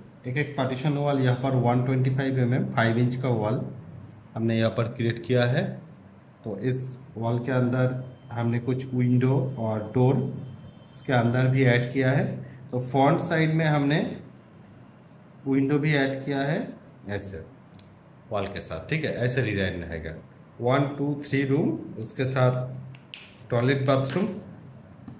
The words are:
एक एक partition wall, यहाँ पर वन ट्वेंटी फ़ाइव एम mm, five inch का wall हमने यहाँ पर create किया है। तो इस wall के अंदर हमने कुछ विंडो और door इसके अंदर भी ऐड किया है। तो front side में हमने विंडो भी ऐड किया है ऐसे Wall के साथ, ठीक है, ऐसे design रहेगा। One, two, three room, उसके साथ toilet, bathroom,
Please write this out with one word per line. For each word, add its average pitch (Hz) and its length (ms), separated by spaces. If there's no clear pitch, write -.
एक 127 100
एक 147 200
partition 131 400
wall, 143 240
यहाँ 127 140
पर 131 220
वन 123 280
ट्वेंटी 131 240
फ़ाइव 131 300
एम 123 140
mm, - 200
five 117 240
inch 123 180
का 131 140
wall 110 360
हमने 113 240
यहाँ 113 120
पर 117 220
create 117 320
किया 123 200
है। 143 180
तो 101 160
इस - 380
wall 117 280
के 135 60
अंदर 127 520
हमने 117 300
कुछ 131 320
विंडो 127 440
और 110 340
door 127 240
इसके - 180
अंदर 120 340
भी 131 180
ऐड 120 280
किया 131 180
है। 170 140
तो 123 100
front 143 400
side 160 320
में 160 120
हमने 147 340
विंडो 135 320
भी 151 160
ऐड 135 300
किया 139 160
है 151 160
ऐसे 95 340
Wall 98 160
के 95 140
साथ, - 280
ठीक 151 160
है, 101 100
ऐसे 127 260
design 95 420
रहेगा। 80 300
One, 135 260
two, 143 160
three 139 200
room, 135 240
उसके 127 240
साथ - 1200
toilet, 127 380
bathroom, 139 380